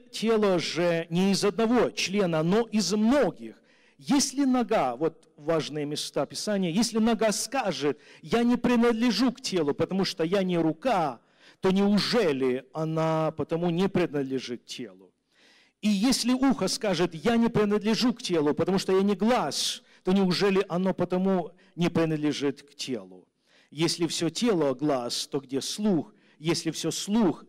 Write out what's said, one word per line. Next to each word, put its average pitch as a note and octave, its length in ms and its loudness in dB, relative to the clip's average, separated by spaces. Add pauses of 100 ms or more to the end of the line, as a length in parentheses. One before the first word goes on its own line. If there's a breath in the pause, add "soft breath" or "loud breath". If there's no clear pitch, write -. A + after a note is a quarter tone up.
(120)
тело G#3 480 2
же E3 500 0
не F#3 220 2
из F3+ 120 0
одного G#3+ 460 2
члена, E3+ 540 -2
но G#3+ 240 2
из G#3+ 260 -2
многих. G#3+ 640 0 (380 soft breath)
Если B3+ 480 0
нога, G#3 500 2
вот - 400 -6
важные D3 500 -4
места D3 420 -6
Писания, F#3+ 420 -4
если G#3+ 300 -2
нога A3 320 2
скажет: F#3+ 680 -4 (220 loud breath)
«Я A3+ 220 0
не A#3+ 140 2
принадлежу A#3+ 760 2
к - 100 -8
телу, D#3 320 0
потому F3+ 320 -2
что - 180 -4
я F#3+ 200 0
не F3+ 160 0
рука», D#3+ 600 0 (420 soft breath)
то F#3+ 100 2
неужели F3 1000 2
она D#3+ 580 0
потому E3 400 -2
не F#3 180 0
принадлежит C3+ 720 -4
к - 40 -20
телу? F#2+ 460 -16 (720 soft breath)
И G#3 60 0
если A3+ 460 0
ухо B3+ 340 0
скажет: F3+ 480 -2
«Я A#3 220 0
не A3+ 100 4
принадлежу G#3+ 640 0
к - 80 -14
телу, D3+ 320 0
потому F3 240 0
что F#3+ 180 0
я F#3+ 60 4
не G3+ 140 2
глаз», G3+ 680 -2 (220 soft breath)
то F#3 80 0
неужели F#3+ 560 2
оно F3+ 260 -2
потому F3+ 580 -2 (240 soft breath)
не E3+ 140 0
принадлежит D3 720 -2
к - 120 -20
телу? F#2+ 520 -10 (440 soft breath)
Если E3 360 -2
все E3 220 -2
тело — D#3+ 440 0
глаз, B2+ 540 -4
то D3 120 -4
где C3 220 -6
слух? G3+ 520 -2 (240 soft breath)
Если D#3+ 340 -4
все D#3+ 200 -4
слух, G#3 580 0